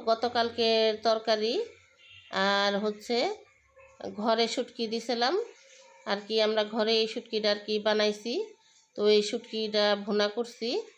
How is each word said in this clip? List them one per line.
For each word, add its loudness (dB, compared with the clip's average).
গতকালকের 2
তরকারি, 0
আর 2
হচ্ছে -4
ঘরে 2
শুটকি -4
দিছিলাম -2
আর -2
কি, -6
আমরা 2
ঘরে 0
এই 2
শুটকিটা -4
আর 0
কি -2
বানাইছি। 0
তো -4
এই 6
শুটকিটা -2
ভুনা 0
করছি। -6